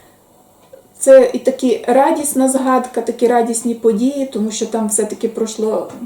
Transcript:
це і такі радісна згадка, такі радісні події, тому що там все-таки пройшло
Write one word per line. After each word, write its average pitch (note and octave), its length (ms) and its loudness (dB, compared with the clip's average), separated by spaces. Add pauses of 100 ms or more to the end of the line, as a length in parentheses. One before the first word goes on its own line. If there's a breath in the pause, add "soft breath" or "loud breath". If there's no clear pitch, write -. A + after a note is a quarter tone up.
(1080 loud breath)
це C4 280 8
і B3 40 -2
такі - 500 -2
радісна C#4 600 2
згадка, B3+ 540 -2
такі A#3 240 -2
радісні A#3 480 0
події, B3 520 0
тому G#3+ 240 -4
що G#3+ 160 -6
там A3 220 -4
все-таки G#3+ 400 -4
пройшло G#3+ 640 -4 (140)